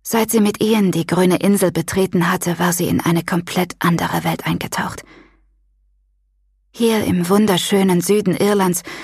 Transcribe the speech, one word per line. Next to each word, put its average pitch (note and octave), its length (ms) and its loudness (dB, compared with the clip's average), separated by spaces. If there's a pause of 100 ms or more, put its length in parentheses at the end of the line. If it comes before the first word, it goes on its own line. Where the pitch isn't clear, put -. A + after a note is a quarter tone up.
Seit A3 300 -2
sie A3+ 80 2
mit G#3 240 2
Ian G#3+ 280 2
die E3 140 -2
grüne F3+ 320 2
Insel F#3+ 340 2
betreten F3 600 0
hatte, F3+ 260 -2
war F3+ 160 0
sie E3+ 140 -2
in - 140 0
eine E3 220 0
komplett F3+ 560 -4
andere E3+ 440 -2
Welt E3 240 -4
eingetaucht. - 560 -6 (1700)
Hier A3+ 320 0
im F3+ 260 0
wunderschönen G3 720 2
Süden G3+ 340 0
Irlands G3 480 0 (200)